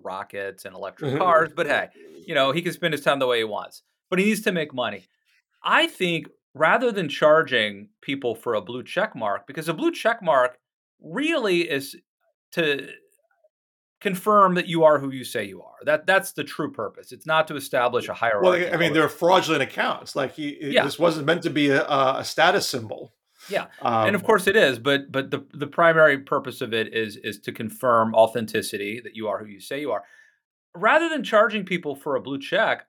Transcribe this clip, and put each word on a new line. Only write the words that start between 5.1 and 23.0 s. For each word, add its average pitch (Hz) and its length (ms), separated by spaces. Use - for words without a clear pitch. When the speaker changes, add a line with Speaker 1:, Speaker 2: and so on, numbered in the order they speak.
Speaker 1:
I 269 260
think 175 400
rather 202 380
than 185 160
charging 123 800
people 135 340
for 117 200
a 104 60
blue 120 240
check 214 320
mark, 101 300
because 151 220
a 165 60
blue 320 180
check 226 300
mark 139 360
really 214 680
is 139 280
to 143 360
confirm 196 540
that 175 140
you 165 160
are 151 140
who 139 120
you 131 140
say 110 200
you 92 180
are. - 220
That, 202 220
that's 190 260
the 143 120
true 147 260
purpose. 101 420
It's 120 140
not 156 220
to 156 80
establish 123 520
a - 0
Speaker 2:
Well, 113 60
Speaker 1:
hierarchy 175 180
Speaker 2:
I 170 60
mean, 156 160
Speaker 1:
or - 20
Speaker 2:
they're 156 140
fraudulent 165 540
accounts. - 520
Like, 135 200
he, 147 160
it, 139 220
Speaker 1:
Yeah. 240 120
Speaker 2:
this 143 140
wasn't 156 280
meant 160 160
to 160 80
be 143 200
a, 143 140
a, 135 360
a - 40
status 175 440
symbol. - 460